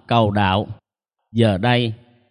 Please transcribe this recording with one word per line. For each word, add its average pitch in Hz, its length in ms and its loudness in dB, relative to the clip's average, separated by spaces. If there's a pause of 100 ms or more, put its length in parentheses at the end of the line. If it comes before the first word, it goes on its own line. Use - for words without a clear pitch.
cầu 113 240 2
đạo. 101 360 0 (640)
Giờ 110 260 0
đây, 120 360 -2 (380)